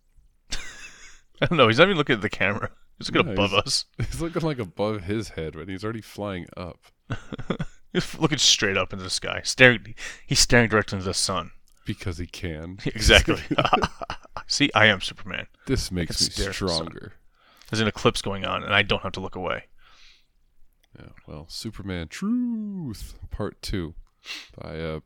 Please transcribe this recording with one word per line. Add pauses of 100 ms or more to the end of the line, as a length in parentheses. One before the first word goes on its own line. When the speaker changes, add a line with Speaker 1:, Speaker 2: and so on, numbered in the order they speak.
(500)
Speaker 1:
<laughs> (840)
I
don't
know.
He's
not
even
looking
at
the
camera. (280)
He's
looking
Speaker 2:
No,
Speaker 1:
above
Speaker 2:
he's,
Speaker 1:
us.
Speaker 2:
<laughs>
he's
looking,
like,
above
his
head,
right?
He's
already
flying (100)
up. (300)
Speaker 1:
<laughs> (760)
He's
looking
straight
up
into
the
sky.
Staring, (320)
he's
staring
directly
into
the
sun. (340)
Speaker 2:
Because
he
can.
Speaker 1:
<laughs>
Exactly. (560)
Speaker 2:
<laughs>
Speaker 1:
See,
I
am
Superman. (200)
Speaker 2:
This
Speaker 1:
I
Speaker 2:
makes
Speaker 1:
can
Speaker 2:
me
Speaker 1:
stare
at
the
sun.
Speaker 2:
stronger. (580)
Speaker 1:
There's
an
eclipse
going
on,
and
I
don't
have
to
look
away. (1300)
Speaker 2:
Yeah, (180)
well,
Superman
Truth, (160)
Part
Two, (680)
by,
uh,